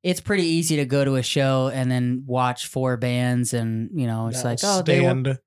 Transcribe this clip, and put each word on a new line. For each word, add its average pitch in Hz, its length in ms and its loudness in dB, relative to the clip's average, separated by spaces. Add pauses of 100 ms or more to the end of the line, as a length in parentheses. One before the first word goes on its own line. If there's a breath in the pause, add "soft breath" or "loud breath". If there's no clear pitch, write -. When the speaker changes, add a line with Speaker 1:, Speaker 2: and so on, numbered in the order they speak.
Speaker 1:
it's 180 160 0
pretty 196 240 0
easy 165 320 0
to 143 100 2
go 139 200 2
to 135 100 2
a 127 80 0
show 135 500 2
and 127 160 0
then 127 380 0
watch 123 400 -2
four 127 300 -2
bands 123 560 0
and, 113 440 -2
you 131 80 -2
know, 113 220 -2
it's 123 160 -6
Speaker 2:
That'll 120 80 -2
Speaker 1:
like, 117 120 -4
"Oh, 196 200 2
they 143 160 4
were, 135 120 4
Speaker 2:
stand. 131 360 -2